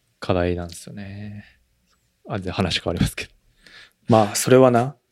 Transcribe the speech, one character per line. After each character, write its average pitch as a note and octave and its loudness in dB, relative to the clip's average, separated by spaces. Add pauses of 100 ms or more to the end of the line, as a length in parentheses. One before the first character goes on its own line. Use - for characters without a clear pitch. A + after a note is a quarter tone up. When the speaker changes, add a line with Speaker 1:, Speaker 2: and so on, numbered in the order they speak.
(200)
Speaker 1:
課 - -2
題 F2+ 0
な F2 -8
ん E2+ -12
で E2+ -18
す - -20
よ - -18
ね。 G#2 -16 (840)
あ、 A#2 -8
で、 F#2 -10
話 F2+ -4
変 F2+ -6
わ F2+ -4
り F2+ -2
ま - 2
す - -8
け - -12
ど。 - -20 (760)
Speaker 2:
ま A2 4
あ、 - -8
そ - -2
れ B2+ 8
は C3 6
な。 B2 0 (160)